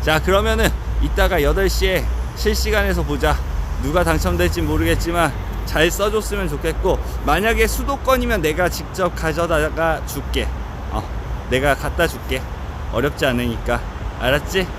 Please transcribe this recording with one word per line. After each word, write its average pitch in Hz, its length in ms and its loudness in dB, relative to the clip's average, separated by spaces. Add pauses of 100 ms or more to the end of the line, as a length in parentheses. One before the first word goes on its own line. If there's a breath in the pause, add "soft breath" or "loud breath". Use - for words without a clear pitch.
자, 151 180 2
그러면은 208 480 2 (320)
이따가 180 400 2
여덟 156 280 4
시에 185 360 2 (300)
실시간에서 202 680 2
보자. 143 320 2 (460)
누가 156 220 2
당첨될지 165 580 2
모르겠지만 160 720 2 (320)
잘 160 240 4
써줬으면 202 600 0
좋겠고, 156 500 0 (260 loud breath)
만약에 214 400 2
수도권이면 240 800 0
내가 160 260 2
직접 180 460 -4
가져다가 160 920 0
줄게. 123 420 -2 (440)
어, 107 120 -4 (460)
내가 131 260 2
갖다 156 320 0
줄게. 131 340 -4 (520)
어렵지 139 320 0
않으니까. 120 560 0 (400)
알았지? 147 440 2 (140)